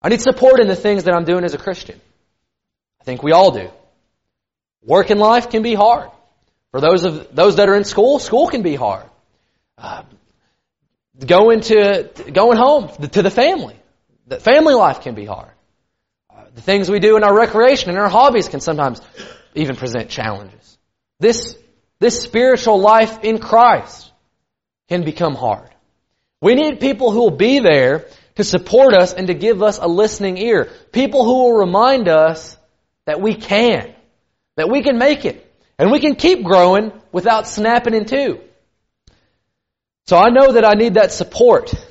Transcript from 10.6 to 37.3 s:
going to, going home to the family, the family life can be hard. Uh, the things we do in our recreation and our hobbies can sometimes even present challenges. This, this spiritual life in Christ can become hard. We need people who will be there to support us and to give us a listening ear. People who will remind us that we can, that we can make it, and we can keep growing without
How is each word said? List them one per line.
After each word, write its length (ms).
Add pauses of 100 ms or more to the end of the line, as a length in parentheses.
going 360
to, 480 (220)
going 240
home 320
to 340
the 80
family, 440 (540)
the 100
family 360
life 260
can 160
be 80
hard. 260 (800)
Uh, 140 (100)
the 60
things 280
we 120
do 160
in 80
our 120
recreation 540
and 80
our 100
hobbies 400
can 120
sometimes 400 (560)
even 180
present 360
challenges. 680 (400)
This, 380 (420)
this 240
spiritual 560
life 460
in 140
Christ 720 (760)
can 160
become 300
hard. 340 (720)
We 140
need 240
people 320
who 80
will 180
be 220
there 480 (300)
to 80
support 500
us 180
and 140
to 80
give 260
us 220
a 60
listening 500
ear. 320 (220)
People 320
who 100
will 240
remind 500
us 480 (500)
that 140
we 140
can, 580 (640)
that 120
we 140
can 160
make 260
it, 200 (340)
and 120
we 80
can 160
keep 300
growing 480 (180)
without 380